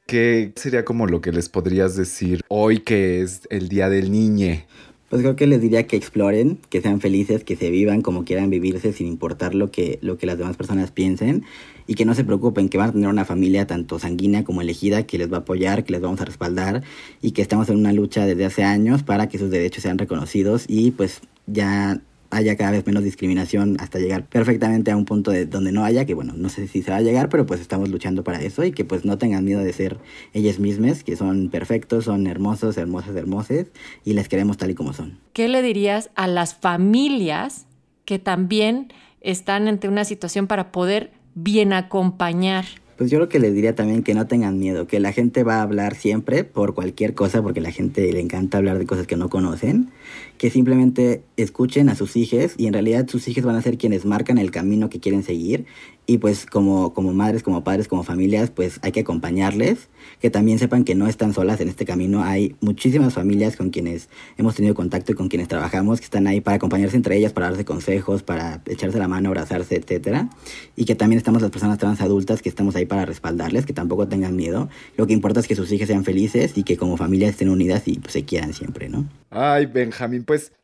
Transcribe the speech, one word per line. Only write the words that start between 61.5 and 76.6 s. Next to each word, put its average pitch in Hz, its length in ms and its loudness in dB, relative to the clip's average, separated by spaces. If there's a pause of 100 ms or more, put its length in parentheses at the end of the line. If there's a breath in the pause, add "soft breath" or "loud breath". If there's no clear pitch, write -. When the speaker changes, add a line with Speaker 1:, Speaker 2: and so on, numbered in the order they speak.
Speaker 2:
en 85 80 -2
este 98 160 -4
camino. 92 380 0
Hay 95 360 0
muchísimas 127 540 2
familias 101 420 0
con 92 140 -2
quienes 85 400 -6 (260 loud breath)
hemos 113 200 0
tenido 104 180 4
contacto 90 380 -2
y 101 40 0
con 92 140 -2
quienes 87 180 -2
trabajamos, 95 520 0
que - 60 -18
están 98 200 0
ahí 101 160 2
para 101 160 0
acompañarse 101 400 2
entre 104 200 2
ellas, 107 160 4
para 87 140 -2
darse 92 180 -4
consejos, 98 580 -2
para 82 420 -6
echarse 95 320 -4
la 95 100 -2
mano, 92 220 0
abrazarse, 90 460 -4
etcétera, 104 540 -2 (460 loud breath)
y 120 100 0
que 110 100 2
también 110 220 4
estamos 117 260 2
las 104 80 0
personas 104 260 0
trans 101 240 0
adultas 98 400 0
que - 80 -4
estamos 101 260 -2
ahí 90 120 0
para 98 180 -2
respaldarles, 85 640 -4
que - 60 -6
tampoco 90 340 -2
tengan 95 280 -2
miedo. 90 340 -2 (280 loud breath)
Lo 110 80 2
que 104 80 4
importa 107 260 2
es 113 80 0
que 107 80 0
sus 95 160 -4
hijas 104 160 0
sean 98 160 2
felices 98 540 2
y 101 60 2